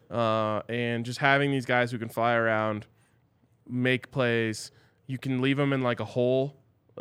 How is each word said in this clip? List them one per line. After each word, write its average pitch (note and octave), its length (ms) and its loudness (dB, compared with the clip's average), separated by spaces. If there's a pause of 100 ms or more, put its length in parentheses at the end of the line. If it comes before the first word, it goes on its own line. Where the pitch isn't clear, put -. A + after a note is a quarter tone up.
(140)
Uh, A2 540 0
and A#2 360 -2
just A#2+ 160 -8
having C#3 320 4
these C3 120 0
guys B2 280 2
who B2+ 60 -6
can A2 100 -6
fly A#2 260 2
around, A2 520 0 (840)
make B2 420 0
plays, A#2 640 0 (340)
you C3 100 -6
can C3 240 -2
leave C3+ 200 2
'em C#3 120 2
in, C3+ 100 0
like, A#2+ 180 0
a A2 40 -4
hole. C3 520 0 (440)